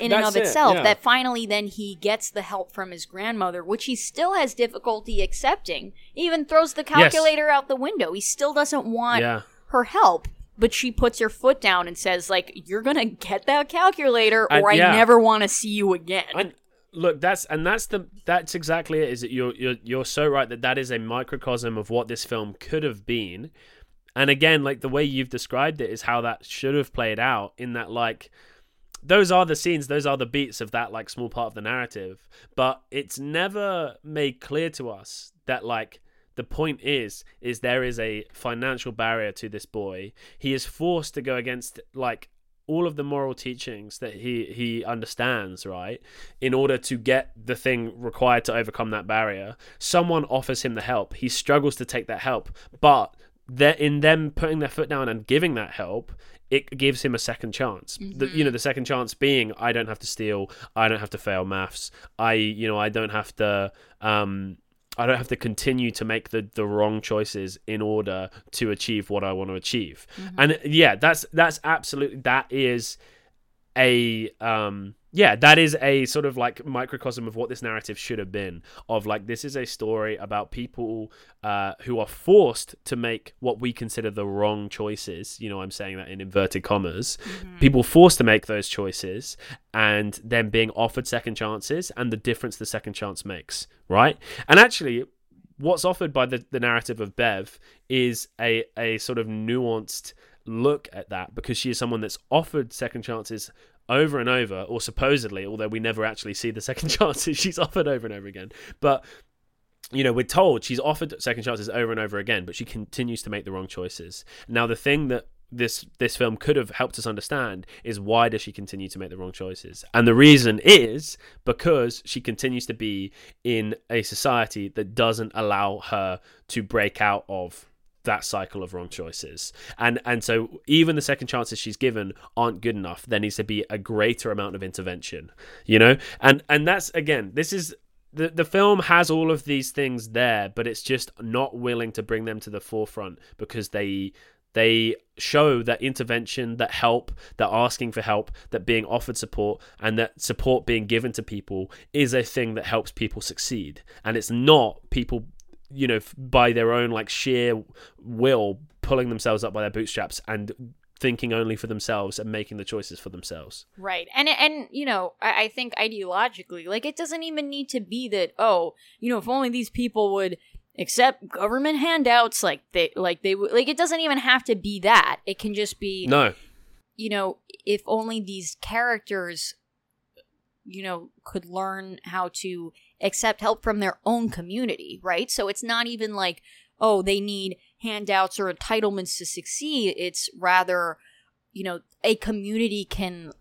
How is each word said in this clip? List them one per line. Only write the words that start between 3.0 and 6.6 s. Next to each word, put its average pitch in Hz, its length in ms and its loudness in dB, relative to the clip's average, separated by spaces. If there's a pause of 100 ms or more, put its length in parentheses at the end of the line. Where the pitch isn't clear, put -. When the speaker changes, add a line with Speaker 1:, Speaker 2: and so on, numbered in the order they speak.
Speaker 1:
grandmother, 185 580 -4
which 196 220 -4
he 254 100 -4
still 349 380 -2
has 294 200 0
difficulty 233 680 -2
accepting. - 720 -2 (200)
He 330 120 -4
even 330 200 0
throws 320 280 4